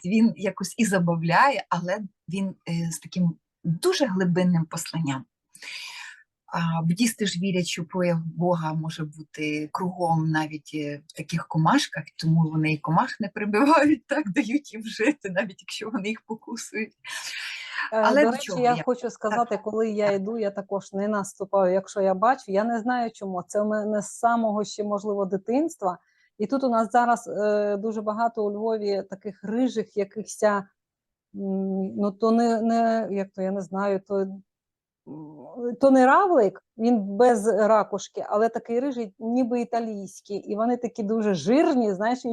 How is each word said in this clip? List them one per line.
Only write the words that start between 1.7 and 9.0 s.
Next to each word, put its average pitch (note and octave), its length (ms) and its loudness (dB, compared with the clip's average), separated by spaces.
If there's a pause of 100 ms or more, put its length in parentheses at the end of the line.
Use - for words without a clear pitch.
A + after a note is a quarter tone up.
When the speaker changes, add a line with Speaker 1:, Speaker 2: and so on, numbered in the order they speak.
Speaker 1:
він, F#3+ 260 -4 (140)
е, E3+ 240 -2
з D#3+ 60 -8
таким E3+ 360 -2 (300)
дуже C4+ 420 0
глибинним F3+ 580 2
посланням. D3 600 -6 (1300)
А, E3 300 0
буддісти G3+ 440 0
ж F3 140 -4
вірять, F3+ 260 0
що - 180 -6
прояв F3 400 -2
Бога E3 500 -2
може D#3+ 300 -6